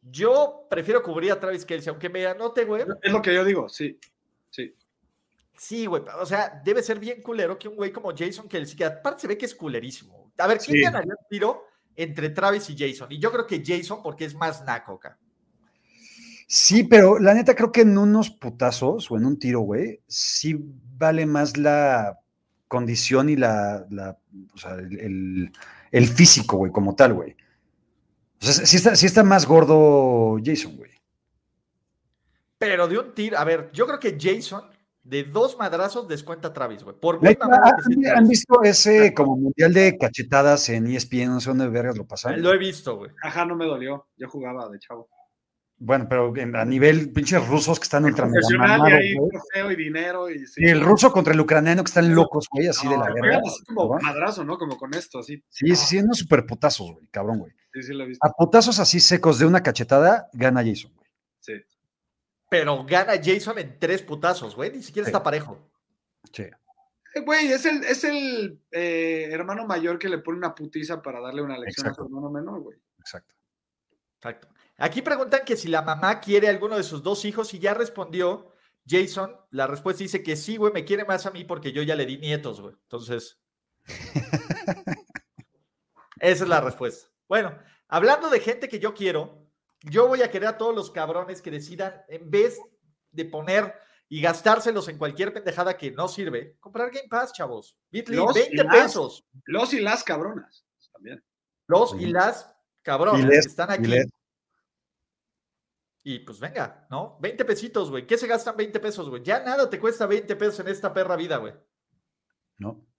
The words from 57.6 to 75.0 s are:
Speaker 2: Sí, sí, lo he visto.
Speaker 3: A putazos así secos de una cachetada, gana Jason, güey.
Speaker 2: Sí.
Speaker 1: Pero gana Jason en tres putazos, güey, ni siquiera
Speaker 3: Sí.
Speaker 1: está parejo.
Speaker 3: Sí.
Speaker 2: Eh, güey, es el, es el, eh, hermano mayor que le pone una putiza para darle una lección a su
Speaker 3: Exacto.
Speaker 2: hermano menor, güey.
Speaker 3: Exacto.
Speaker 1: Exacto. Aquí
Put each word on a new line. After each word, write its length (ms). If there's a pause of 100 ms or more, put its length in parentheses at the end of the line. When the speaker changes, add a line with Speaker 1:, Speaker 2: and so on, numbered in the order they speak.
Speaker 2:
Sí, 100
sí, 120
lo 100
he 40
visto. 180
Speaker 3:
A 40
putazos 480
así 220
secos 380
de 80
una 160
cachetada, 720
gana 280
Jason, 320
güey. 140 (300)
Speaker 2:
Sí. 160 (960)
Speaker 1:
Pero 340
gana 300 (100)
Jason 340
en 200
tres 240
putazos, 520
güey, 180
ni 100
siquiera 240
Speaker 3:
Sí. 40
Speaker 1:
está 120
parejo. 480 (600)
Speaker 3:
Sí. 120 (720)
Speaker 2:
Eh, 100
güey, 280
es 120
el, 200
es 200
el, 560 (100)
eh, 600
hermano 340
mayor 320
que 120
le 80
pone 180
una 180
putiza 460
para 200
darle 200
una 160
lección 300
a 80
su 80
Speaker 3:
Exacto. 20
Speaker 2:
hermano 260
menor, 300
güey. 160 (220)
Speaker 3:
Exacto. 360 (800)
Speaker 1:
Exacto. 320 (280)
Aquí 260